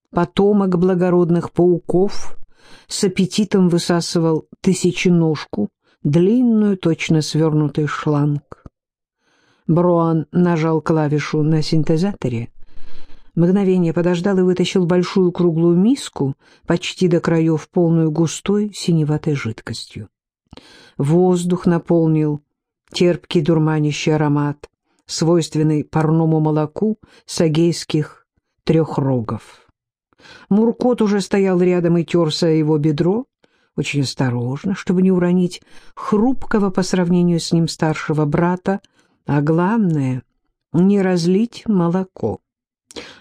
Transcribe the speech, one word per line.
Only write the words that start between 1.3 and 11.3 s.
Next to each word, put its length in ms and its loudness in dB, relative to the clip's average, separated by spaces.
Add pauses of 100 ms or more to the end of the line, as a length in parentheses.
пауков 840 0 (500)
с 180 -4
аппетитом 640 2
высасывал 760 0 (140)
тысяченожку, 1080 0 (320)
длинную, 720 2
точно 460 0
свёрнутый 640 0
шланг. 800 -4 (1040)
Броан 640 2
нажал 500 0
клавишу 600 0